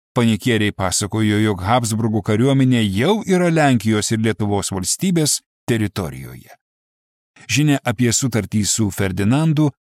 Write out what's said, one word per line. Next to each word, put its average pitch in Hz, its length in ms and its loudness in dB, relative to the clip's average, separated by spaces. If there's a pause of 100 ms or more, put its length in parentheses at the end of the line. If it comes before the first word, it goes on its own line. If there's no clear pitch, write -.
(160)
panikieriai 110 560 2
pasakojo, 104 720 -2
jog 101 180 0
Habsburgų 110 640 0
kariuomenė 127 640 2
jau 135 400 0
yra 175 240 2
Lenkijos 113 580 2
ir 110 140 0
Lietuvos 101 480 -2
valstybės 151 680 -2 (260)
teritorijoje. 71 880 -6 (920)
Žinia 143 380 2
apie 120 260 0
sutartį 107 560 -2
su 104 240 0
Ferdinandu, 127 800 0 (220)